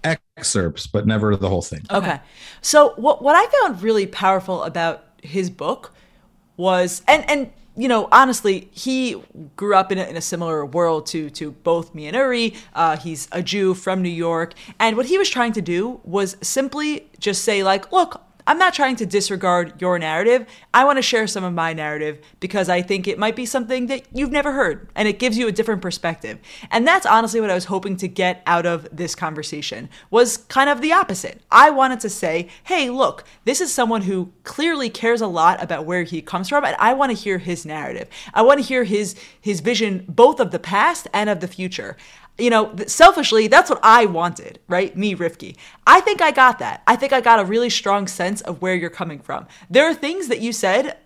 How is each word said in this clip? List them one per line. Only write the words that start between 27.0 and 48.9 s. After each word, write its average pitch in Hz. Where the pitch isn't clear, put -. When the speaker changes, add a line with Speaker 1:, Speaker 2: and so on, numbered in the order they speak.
Speaker 2:
honestly 226
what 214
I 185
was 180
hoping 190
to 185
get 180
out 170
of 165
this 160
conversation, 156
was 233
kind 269
of 254
the 311
opposite. -
I 277
wanted 262
to 214
say, 170
"Hey, 302
look, 247
this 277
is 349
someone 226
who 185
clearly 294
cares 226
a 220
lot 170
about 156
where 175
he 165
comes 185
from, 285
and -
I 226
wanna 269
hear 202
his 175
narrative. 147
I 214
wanna 277
hear 247
his, 208
his 202
vision 196
both 240
of 240
the 170
past 220
and 208
of 185
the 180
future." 180
You 240
know, 220
th-, 190
selfishly, 277
that's 320
what 254
I 220
wanted, 175
right? 185
Me, 196
Rifki. 170
I 349
think 415
I 320
got 254
that. -
I 240
think 269
I 262
got 233
a 196
really 220
strong 202
sense 190
of 165
where 185
you're 170